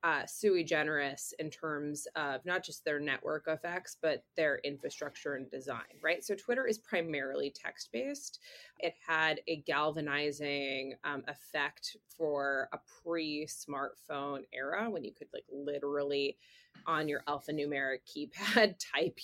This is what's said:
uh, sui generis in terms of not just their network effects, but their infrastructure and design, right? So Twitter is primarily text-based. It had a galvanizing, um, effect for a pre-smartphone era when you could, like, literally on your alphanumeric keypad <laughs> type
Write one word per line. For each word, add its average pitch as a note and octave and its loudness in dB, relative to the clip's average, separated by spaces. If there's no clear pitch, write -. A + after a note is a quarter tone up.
uh, D3+ 4
sui F#3+ 4
generis D3+ 2
in D#3 -2
terms D3 -4
of C#3+ -2
not F3+ 0
just - -10
their D3 2
network D3 0
effects, F3 -4
but D#3 2
their D3+ 4
infrastructure C#3+ -6
and C3 -6
design, C3 -8
right? E3 2
So G3+ -2
Twitter A#3+ 0
is G#3+ 2
primarily C#3+ -2
text-based. - -6
It E3+ -2
had D#3 4
a E3 2
galvanizing, C#3+ 0
um, C#3 -2
effect - -4
for C#3 2
a D3+ -6
pre-smartphone D3 -4
era D#3+ -2
when F#3 -4
you G#2+ -6
could, - -16
like, - -8
literally C#3+ 0
on D#3 2
your D3 0
alphanumeric C#3+ 0
keypad G3 4
<laughs> - -8
type D#3+ 2